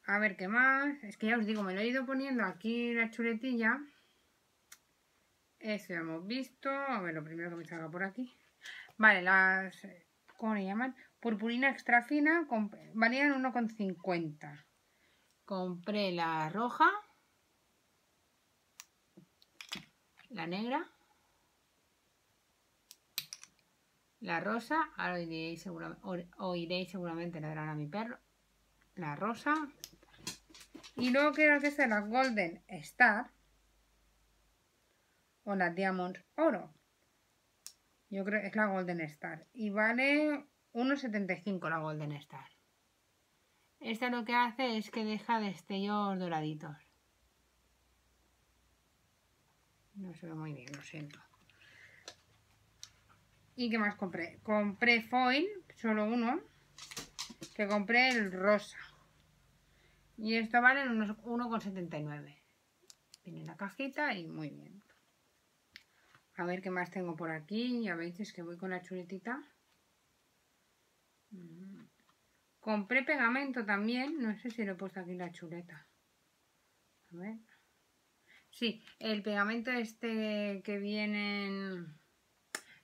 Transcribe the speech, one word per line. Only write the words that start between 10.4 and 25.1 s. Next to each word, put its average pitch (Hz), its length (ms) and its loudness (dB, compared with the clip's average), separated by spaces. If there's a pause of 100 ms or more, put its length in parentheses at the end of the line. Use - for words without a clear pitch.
le 196 100 0
llaman? 226 300 -2 (240)
Purpurina 233 520 2
extra 240 340 4
fina, 302 420 4
comp-, 214 300 -2 (180)
valían 254 380 6
uno 262 200 2
con 240 160 0
cincuenta. 170 960 -4 (800)
Compré 185 680 -2
la 160 380 0
roja. 240 380 4 (3500)
La 170 160 -6
negra. 240 420 -2 (3250)
La 175 180 -2
rosa. 233 580 0
Ahora 180 180 -2